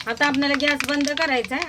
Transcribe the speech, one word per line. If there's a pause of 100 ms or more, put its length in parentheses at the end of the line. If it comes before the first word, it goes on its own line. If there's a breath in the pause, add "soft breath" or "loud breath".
आता
आपल्याला
गॅस
बंद
करायचा
आहे,